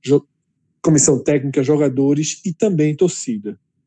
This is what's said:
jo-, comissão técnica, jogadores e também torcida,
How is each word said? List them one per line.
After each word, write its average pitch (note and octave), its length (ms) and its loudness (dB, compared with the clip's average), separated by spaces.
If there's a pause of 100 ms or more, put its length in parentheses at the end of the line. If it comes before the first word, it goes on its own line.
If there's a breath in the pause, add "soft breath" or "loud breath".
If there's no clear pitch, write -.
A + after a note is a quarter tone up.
jo-, C#3+ 260 0 (540)
comissão D3 400 2
técnica, C#3 400 0
jogadores C#3+ 800 0
e F#3 80 -4
também D3+ 420 0
torcida, A2+ 640 -4 (280)